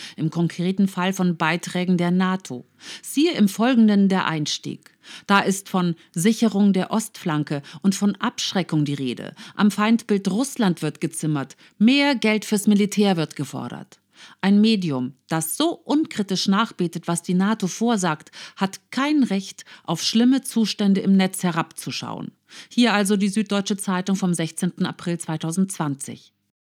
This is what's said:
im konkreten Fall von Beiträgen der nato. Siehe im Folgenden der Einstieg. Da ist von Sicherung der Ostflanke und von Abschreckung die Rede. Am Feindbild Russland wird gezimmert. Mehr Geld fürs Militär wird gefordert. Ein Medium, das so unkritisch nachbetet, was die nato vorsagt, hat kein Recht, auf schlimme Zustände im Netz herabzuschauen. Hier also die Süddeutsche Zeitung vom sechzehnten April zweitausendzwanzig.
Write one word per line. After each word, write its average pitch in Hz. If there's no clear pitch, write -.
im 156
konkreten 180
Fall 185
von 180
Beiträgen 175
der 175
nato. 185
Siehe 320
im 214
Folgenden 214
der 190
Einstieg. -
Da 202
ist 190
von 175
Sicherung 202
der 185
Ostflanke 151
und 196
von 208
Abschreckung 170
die 143
Rede. 123
Am 202
Feindbild 208
Russland 196
wird 151
gezimmert. 151
Mehr 277
Geld 214
fürs 214
Militär 202
wird 151
gefordert. -
Ein 202
Medium, 165
das 160
so 330
unkritisch 220
nachbetet, 190
was 170
die 185
nato 196
vorsagt, 185
hat 196
kein 285
Recht, 196
auf 170
schlimme 254
Zustände 202
im 196
Netz 190
herabzuschauen. 151
Hier 233
also 202
die 202
Süddeutsche 202
Zeitung 185
vom 185
sechzehnten 170
April -
zweitausendzwanzig. 160